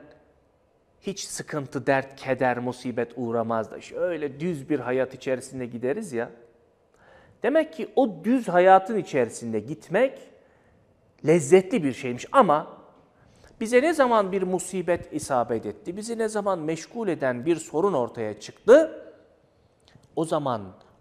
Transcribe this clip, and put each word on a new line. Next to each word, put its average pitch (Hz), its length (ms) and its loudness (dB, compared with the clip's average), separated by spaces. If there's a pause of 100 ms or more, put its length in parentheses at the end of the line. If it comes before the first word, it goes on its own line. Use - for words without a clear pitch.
(1000)
hiç 190 220 -10
sıkıntı, 135 640 -8
dert, 135 280 0
keder, 127 420 0
musibet 123 580 -6
uğramaz 113 560 -2
da - 100 -14
şöyle 151 580 -6
düz 156 300 -6
bir 147 100 0
hayat 127 340 -2
içerisinde 131 520 -6
gideriz 127 480 -6
ya. 117 160 -4 (1120)
Demek 311 300 2
ki - 220 -8
o 214 280 0
düz 233 240 0
hayatın 190 500 6
içerisinde 117 640 -2
gitmek 160 600 -2 (1080)
lezzetli 175 560 4
bir 131 100 0
şeymiş 120 380 -8
ama 170 360 4 (960)
bize 240 200 4
ne 330 120 2
zaman 233 380 2
bir 196 100 -2
musibet 180 720 -2
isabet 120 520 -2
etti, 147 320 -10
bizi 226 200 -8
ne 226 100 -2
zaman 202 320 -2
meşgul 160 480 -6
eden 135 380 -2
bir 165 100 2
sorun 170 380 -2
ortaya 110 460 -4
çıktı, 294 580 4 (1200)
O 160 60 -2
zaman 143 380 -2 (380)